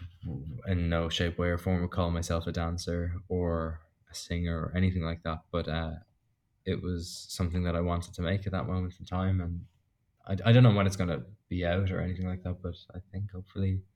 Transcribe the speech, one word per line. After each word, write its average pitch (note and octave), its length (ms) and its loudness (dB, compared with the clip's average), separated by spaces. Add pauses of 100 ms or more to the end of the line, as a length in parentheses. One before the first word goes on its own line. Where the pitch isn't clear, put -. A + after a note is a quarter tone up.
(680)
in F2 220 2
no E2 200 0
shape, E2+ 300 -2
way, F2 100 2
or F2 80 2
form F2+ 260 0
would F2+ 100 -4
call F2 180 0
myself E2+ 380 -2
a E2+ 40 -4
dancer F2 600 -2 (140)
or E2+ 520 -2 (300)
a - 40 -18
singer E2+ 440 -4
or D#2+ 180 -4
anything F#2 260 2
like E2 200 -4
that, D#2+ 200 -4 (100)
but, E2+ 160 -2
uh, D#2+ 240 -2 (760)
it F#2 160 -2
was F2 460 -6
something F2+ 340 -2
that E2+ 140 0
I E2+ 40 0
wanted F2 340 0
to F2 80 -4
make G2 220 0
at F#2 80 -4
that F2+ 140 -2
moment F2+ 320 -2
in - 80 -16
time, F#2 340 2
and F2 240 -4 (640)
I, G2 240 2
I - 20 12
don't B2 100 12
know A2 120 10
when G2+ 120 6
it's F#2+ 100 2
gonna F2 260 0 (260)
be F2+ 160 0
out F#2 260 4
or F2 100 0
anything F2+ 260 -2
like F2+ 160 -4
that, F2+ 180 -4
but F2 140 -6 (200)
I F2+ 40 -8 (140)
think G2+ 180 -6
hopefully F#2+ 500 -2 (160)